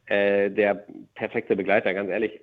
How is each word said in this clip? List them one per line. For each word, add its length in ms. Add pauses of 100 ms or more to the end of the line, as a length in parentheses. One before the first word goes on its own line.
äh, 440
der 340 (300)
perfekte 420
Begleiter, 380
ganz 160
ehrlich. 320